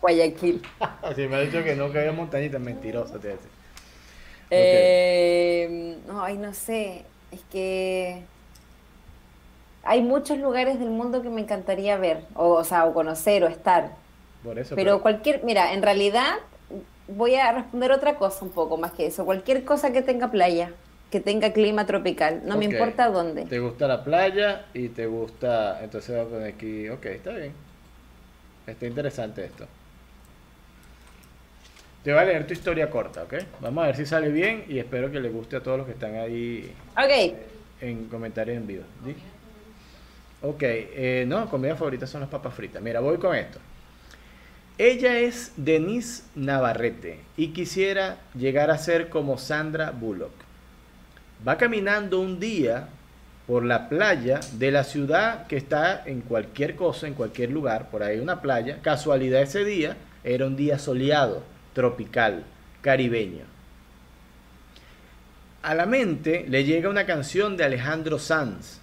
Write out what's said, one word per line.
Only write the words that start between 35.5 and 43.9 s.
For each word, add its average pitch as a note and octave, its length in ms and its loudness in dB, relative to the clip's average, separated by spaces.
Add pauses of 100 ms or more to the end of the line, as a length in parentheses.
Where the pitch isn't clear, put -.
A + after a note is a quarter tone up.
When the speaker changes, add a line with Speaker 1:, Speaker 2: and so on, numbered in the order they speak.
Speaker 2:
a B2+ 80 -6
todos C3 140 -2
los C3+ 100 -6
que A#2+ 60 -10
están G#2+ 220 -8
ahí A#2 580 -6 (240)
Speaker 1:
Ok. B3+ 380 4 (440)
Speaker 2:
en A2+ 300 -8
comentarios A2+ 480 -6
en A2 100 -8
vivo. F#2 160 -10 (220)
¿Sí? C#3 100 -10 (1300)
Ok, C#3+ 220 -6
eh, B2+ 600 -2
no, G3+ 240 -2
comida C#3 280 -2
favorita C3+ 280 -4
son C#3+ 160 -10
las C#3 80 -8
papas C#3 240 -10
fritas. G2 280 -12
Mira, A#2 180 -4
voy D3 180 2
con F3+ 160 0
esto. - 260 -4 (1160)